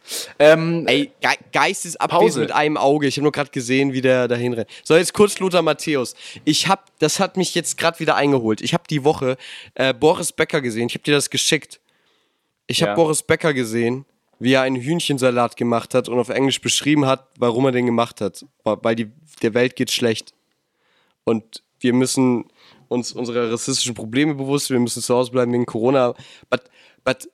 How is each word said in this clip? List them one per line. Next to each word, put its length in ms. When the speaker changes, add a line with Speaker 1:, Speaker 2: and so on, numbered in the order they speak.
Speaker 1:
Ähm, 480
Speaker 2:
Ey, 240
ge-, 100
geistesabwesend 580
Speaker 1:
Pause. 200
Speaker 2:
mit 120
einem 240
Auge. 320
Ich 80
hab 60
nur 100
grad 200
gesehen, 400
wie 80
der 280
dahin 240
rennt. 180
So, 120
jetzt 180
kurz 260
Lothar 220
Matthäus. 520
Ich 240
hab, 320
das 200
hat 160
mich 200
jetzt 200
grad 240
wieder 160
eingeholt. 460
Ich 100
hab 160
die 160
Woche, 320
äh, 180
Boris 400
Becker 280
gesehen. 260
Ich 80
hab 100
dir 100
das 140
geschickt. 520
Ich 140
hab 80
Speaker 1:
Ja. 40
Speaker 2:
Boris 300
Becker 280
gesehen, 520
wie 140
er 100
einen 180
Hühnchensalat 760
gemacht 380
hat 140
und 120
auf 80
Englisch 320
beschrieben 460
hat, 200
warum 280
er 60
den 140
gemacht 340
hat. 240
Wa-, 200
weil 140
die, 140
der 120
Welt 200
geht 160
schlecht. 440
Und 380
wir 120
müssen 540
uns 240
unserer 400
rassistischen 420
Probleme 400
bewusst, 360
wir 80
müssen 240
zu 120
Hause 160
bleiben 220
wegen 140
Corona. 480
But, 120
but, 300